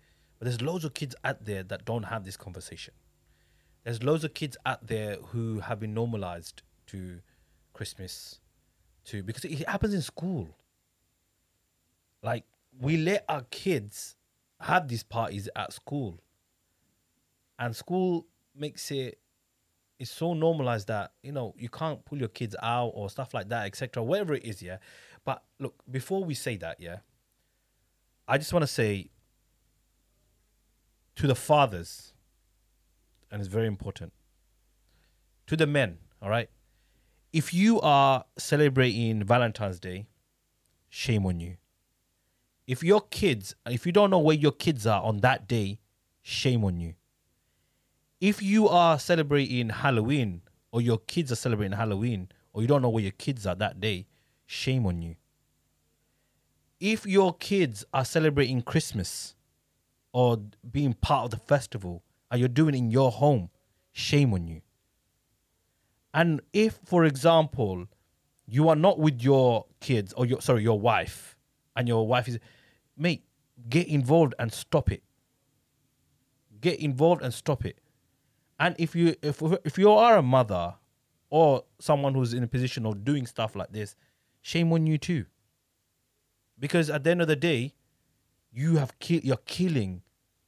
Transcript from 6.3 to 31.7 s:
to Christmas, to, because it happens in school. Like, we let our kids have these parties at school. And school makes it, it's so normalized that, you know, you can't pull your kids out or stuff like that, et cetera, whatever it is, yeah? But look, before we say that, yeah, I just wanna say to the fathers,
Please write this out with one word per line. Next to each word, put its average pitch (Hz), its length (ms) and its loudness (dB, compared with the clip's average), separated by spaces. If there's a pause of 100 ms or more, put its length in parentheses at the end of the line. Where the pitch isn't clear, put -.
to 92 320 -14 (520)
Christmas, - 680 -16 (680)
to, 101 160 -10
because 107 220 -10
it 156 240 -8
happens 202 260 -2
in 165 80 -2
school. 156 460 -8 (1700)
Like, 117 220 -6 (360)
we 147 160 0
let 180 320 0
our 143 220 -4
kids - 680 -6 (440)
have 160 280 -2
these 120 140 -6
parties 101 520 -6
at - 180 -8
school. 117 460 -10 (1400)
And 120 160 -6
school 180 500 -4 (300)
makes 147 340 -12
it, 131 300 -8 (800)
it's 123 100 -12
so 170 240 -4
normalized 143 540 -2
that, 104 240 -6 (100)
you 135 80 -16
know, 123 260 -8
you 120 120 -14
can't - 360 -8
pull 147 140 -12
your 120 100 -6
kids 113 320 -10
out 120 280 -2
or 101 200 -10
stuff - 240 -12
like 101 180 -8
that, 113 160 -6
et 98 100 -12
cetera, 123 260 -8
whatever 165 320 -2
it 120 100 -8
is, 110 160 -12
yeah? 90 180 -14 (460)
But 131 200 -8 (160)
look, 131 140 -10 (140)
before 180 360 -6
we 156 100 -6
say 120 220 -8
that, 82 240 -12
yeah, 87 160 -14 (1300)
I 139 120 0
just 156 140 -6
wanna 160 140 0
say 104 440 -2 (2000)
to - 140 -2
the 123 80 2
fathers, 127 760 0 (1160)